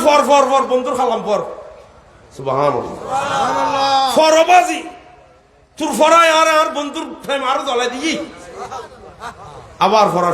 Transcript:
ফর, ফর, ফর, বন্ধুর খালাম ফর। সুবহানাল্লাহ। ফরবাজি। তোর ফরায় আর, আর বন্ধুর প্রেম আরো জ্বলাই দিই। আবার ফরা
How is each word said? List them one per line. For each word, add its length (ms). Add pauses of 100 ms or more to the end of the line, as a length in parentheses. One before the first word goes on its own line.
ফর, 240
ফর, 220
ফর, 200
বন্ধুর 280
খালাম 280
ফর। 140 (920)
সুবহানাল্লাহ। 640 (1200)
ফরবাজি। 640 (1000)
তোর 220
ফরায় 400
আর, 80 (140)
আর 160
বন্ধুর 280 (180)
প্রেম 180 (100)
আরো 160
জ্বলাই 260
দিই। 240 (1600)
আবার 340
ফরা 200